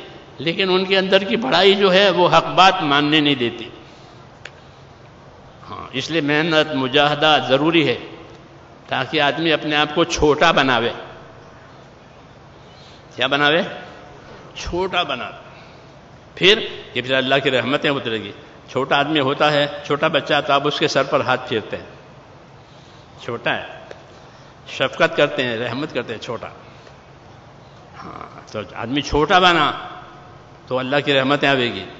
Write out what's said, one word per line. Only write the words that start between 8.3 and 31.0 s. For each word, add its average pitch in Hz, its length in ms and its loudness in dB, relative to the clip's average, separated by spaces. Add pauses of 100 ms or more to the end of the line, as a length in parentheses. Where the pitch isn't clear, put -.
ताकि 131 300 -2
आदमी 147 320 0
अपने 151 240 0
आप 151 180 0
को 170 120 2
छोटा 156 460 4
बनावे। 123 420 2 (2250)
क्या 120 120 0
बनावे? 147 360 2 (920)
छोटा 180 460 -4
बनावे। 120 300 -6 (1040)
फिर, - 460 0 (120)
ये 123 60 -2
फिर 127 120 -4
अल्लाह 131 260 2
की 135 100 0
रहमतें 131 400 0
उतरेगी। 113 420 -4 (380)
छोटा 135 280 -2
आदमी 147 220 0
होता 143 300 2
है, 143 360 -2
छोटा 156 240 -2
बच्चा, 156 320 0
तो 143 120 0
आप 143 120 2
उसके 151 220 0
सर 135 160 0
पर 135 180 0
हाथ 127 160 0
फेरते 110 380 -6
हैं, 87 120 -12 (1400)
छोटा 123 280 -4
है, - 360 -8 (880)
शफकत 160 380 0
करते 147 280 0
हैं, 120 140 -4
रहमत 123 340 -6
करते 117 220 -6
हैं, 104 60 -10
छोटा। 110 320 -10 (1500)
हाँ, - 560 -16
तो 104 120 -8 (100)
आदमी 117 260 -4
छोटा 151 380 2
बना 165 600 2 (720)
तो 127 80 -4
अल्लाह 127 220 0
की 143 140 2